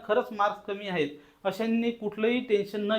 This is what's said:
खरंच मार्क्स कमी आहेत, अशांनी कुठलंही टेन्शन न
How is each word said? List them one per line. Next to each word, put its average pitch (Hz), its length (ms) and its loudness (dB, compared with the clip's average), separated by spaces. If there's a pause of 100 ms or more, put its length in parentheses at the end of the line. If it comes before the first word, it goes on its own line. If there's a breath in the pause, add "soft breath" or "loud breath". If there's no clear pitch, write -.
खरंच 240 260 2
मार्क्स 208 340 0
कमी 202 220 -6
आहेत, 180 220 0 (340 loud breath)
अशांनी 226 480 0
कुठलंही 226 480 0
टेन्शन 208 520 0
न 165 80 4